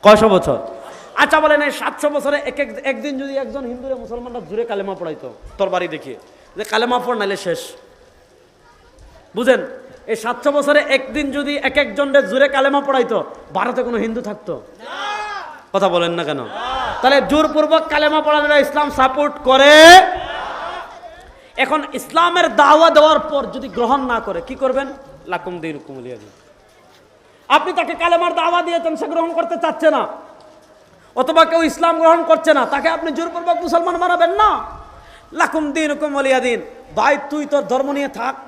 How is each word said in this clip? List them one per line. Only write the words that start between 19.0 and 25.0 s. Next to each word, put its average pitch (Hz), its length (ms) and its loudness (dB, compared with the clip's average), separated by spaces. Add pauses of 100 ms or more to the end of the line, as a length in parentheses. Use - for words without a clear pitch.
করে? 302 580 10 (1600)
এখন 269 260 0 (100)
ইসলামের 339 600 0
দাওয়া 302 340 6
দেওয়ার 302 300 6
পর 285 340 -4
যদি 262 140 -12
গ্রহণ 240 380 -2
না 233 140 -2
করে, 180 280 -8
কি 262 80 -12
করবেন? 262 320 -2 (400)